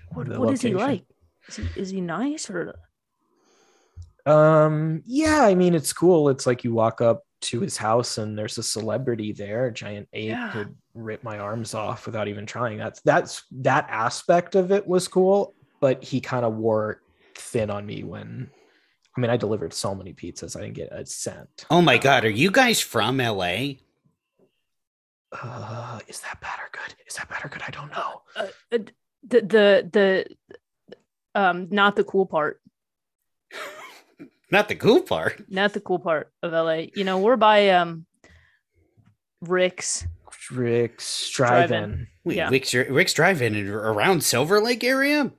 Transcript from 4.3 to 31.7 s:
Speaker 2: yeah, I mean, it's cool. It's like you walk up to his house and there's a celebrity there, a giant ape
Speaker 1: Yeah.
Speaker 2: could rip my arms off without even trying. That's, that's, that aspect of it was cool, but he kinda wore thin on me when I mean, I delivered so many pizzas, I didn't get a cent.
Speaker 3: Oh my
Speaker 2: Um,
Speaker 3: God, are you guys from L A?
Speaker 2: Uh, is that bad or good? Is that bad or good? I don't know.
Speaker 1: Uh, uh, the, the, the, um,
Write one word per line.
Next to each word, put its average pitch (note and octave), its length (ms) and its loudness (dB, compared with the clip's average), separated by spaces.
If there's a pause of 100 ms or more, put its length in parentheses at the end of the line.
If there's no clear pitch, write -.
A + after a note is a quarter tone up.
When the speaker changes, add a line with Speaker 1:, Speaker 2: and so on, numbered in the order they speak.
Speaker 2:
yeah, D4+ 380 2
I G3 120 6
mean, F3+ 200 4
it's - 180 -2
cool. D#3+ 360 4
It's C3 180 -2
like B2 160 0
you A#2+ 100 -2
walk A2+ 280 0
up A#2 200 4 (200)
to - 180 -6
his F3+ 180 -4
house A#2 400 0
and G#2+ 200 -6
there's G#2+ 200 -8
a A2+ 60 -6
celebrity A2 720 -4
there, G#2+ 340 -6
a A2+ 60 -8
giant G#2 400 -12
ape A2 160 -8
Speaker 1:
Yeah. A#3+ 220 -8
Speaker 2:
could G#2 240 -10 (180)
rip A2 300 -12
my G#2+ 140 -10
arms G#2 360 -8
off G#2+ 340 -8
without A2 200 -6
even G2+ 180 -8
trying. A2+ 320 -6
That's, A2 280 -10
that's, - 460 0
that C3+ 380 0
aspect B2 680 0
of F#3 160 2
it G3+ 160 0
was F3+ 200 0
cool, F#3+ 460 2 (260)
but C3 240 2
he B2+ 180 -4
kinda A#2+ 280 -2
wore G#2+ 520 -2 (340)
thin G#2+ 340 -4
on G2+ 160 -8
me G#2 180 -10
when G#2+ 460 -12 (680)
I B2 40 -2
mean, A#2 100 2
I A#2+ 60 4
delivered G#2 360 -4
so G2 220 -6
many F#2+ 180 -14
pizzas, - 440 -14
I F2 40 -12
didn't G#2+ 140 -12
get E2 160 -12
a - 140 -14
cent. - 640 -14
Speaker 3:
Oh F3 120 6
my C#3 140 6
Speaker 2:
Um, A2+ 60 4
Speaker 3:
God, C3 240 6
are A2 40 2
you C3+ 220 2
guys A#3+ 300 4
from A#2+ 400 -2
L G#2+ 220 -2
A? B2 360 -4 (1500)
Speaker 2:
Uh, A#2 760 -12
is - 140 -16
that - 200 -12
bad - 180 -10
or - 120 -14
good? - 240 -14 (120)
Is - 80 -14
that - 140 -12
bad - 140 -12
or C#3+ 60 -10
good? - 160 -14
I C3 60 -12
don't D3 200 -14
know. - 300 -10 (140)
Speaker 1:
Uh, G#3 120 -8 (240)
uh, A#3+ 60 0 (500)
the, A#3+ 140 4
the, G3+ 500 4
the, - 1040 -2 (440)
um, F3+ 320 2